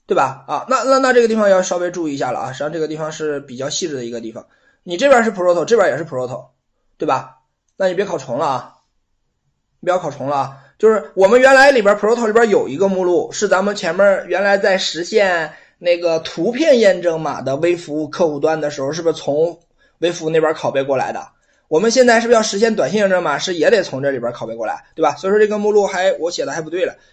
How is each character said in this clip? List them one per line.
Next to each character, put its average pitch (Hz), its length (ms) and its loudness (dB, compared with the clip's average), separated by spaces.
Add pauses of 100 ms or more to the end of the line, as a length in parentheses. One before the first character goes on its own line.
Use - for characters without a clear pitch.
对 - 100 -2
吧？ 135 300 -2
啊， 147 220 -6
那， 240 160 0
那， 262 140 4
那 262 140 2
这 247 80 6
个 233 60 6
地 220 80 0
方 214 160 2
要 185 120 4
稍 185 160 -2
微 180 120 -4
注 170 180 -6
意 143 60 -6
一 - 20 -6
下 139 140 -4
了 92 80 -4
啊， 117 140 -8
实 - 20 -12
际 131 60 -16
上 151 120 -6
这 170 60 -6
个 156 80 -4
地 151 100 -8
方 156 140 -8
是 151 300 -6
比 127 160 -18
较 135 120 -6
细 - 200 -6
致 147 80 -8
的 123 80 -8
一 117 60 -8
个 117 100 -8
地 113 100 -12
方。 110 160 -16 (380)
你 175 120 -8
这 254 120 2
边 240 160 6
是 220 80 -2
Proto， 175 320 2
这 220 120 2
边 190 120 4
也 131 100 0
是 165 60 -6
Proto， 127 460 -8 (460)
对 - 100 -6
吧？ - 320 -4 (380)
那 190 120 0
你 180 60 -4
别 190 100 -2
拷 180 120 -8
重 135 220 -8
了 160 80 -2
啊， 131 280 -6 (1080)
你 170 60 -12
不 175 40 0
要 180 80 2
拷 156 180 -8
重 131 120 -8
了 143 80 -2
啊。 135 280 -6 (140)
就 214 100 4
是 208 260 0
我 190 120 4
们 233 140 6
原 269 140 6
来 269 180 8
里 247 100 4
边 202 140 4
Proto 233 300 0
里 214 60 0
边 233 160 4
有 143 200 2
一 131 80 -8
个 190 100 2
目 185 160 0
录， 180 300 0
是 - 160 -2
咱 185 160 2
们 202 100 -2
前 175 220 -4
面 196 320 4
原 175 160 -2
来 202 140 2
在 196 200 2
实 170 240 -6
现 175 520 -2 (240)
那 175 200 0
个 165 220 0
图 170 320 -4
片 277 260 4
验 185 240 4
证 165 180 0
码 143 220 -6
的 135 140 -4
微 170 200 0
服 156 260 -8
务 147 60 -8
客 170 200 0
户 147 100 -6
端 156 220 0
的 147 100 -4
时 143 100 -10
候， 135 120 -6
是 165 100 -8
不 165 60 -2
是 156 100 0
从 160 420 -2 (380)
微 170 140 -2
服 156 140 -8
务 156 40 -4
那 160 100 2
边 156 120 2
拷 147 180 -4
贝 135 140 -2
过 135 120 -2
来 113 160 -4
的？ 98 160 -12 (400)
我 156 120 0
们 220 100 2
现 247 160 4
在 233 140 4
是 233 80 -4
不 - 20 4
是 240 60 4
要 220 60 2
实 214 180 -4
现 226 160 2
短 143 120 0
信 202 120 -2
验 196 100 2
证 180 140 0
码， 147 160 -2
是 185 140 -4
也 160 160 2
得 196 120 4
从 139 180 -8
这 139 120 -2
里 131 80 -4
边 117 120 -6
拷 - 140 -12
贝 113 80 -10
过 113 120 -8
来， 82 180 -8 (100)
对 160 80 -4
吧？ 147 140 2
所 190 120 -6
以 196 40 0
说 214 80 4
这 214 80 4
个 208 100 -4
目 208 140 0
录 202 160 2
还， 185 240 0
我 165 180 -4
写 156 140 -6
的 135 80 -6
还 160 100 -8
不 156 80 -12
对 175 140 -4
了， - 100 -2 (180)